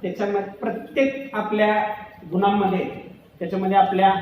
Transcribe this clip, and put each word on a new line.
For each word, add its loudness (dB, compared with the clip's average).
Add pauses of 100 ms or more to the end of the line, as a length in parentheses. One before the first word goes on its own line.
त्याच्यामध्ये -4
प्रत्येक -2
आपल्या 0 (380)
गुणांमध्ये 2 (540)
त्याच्यामध्ये 0
आपल्या 4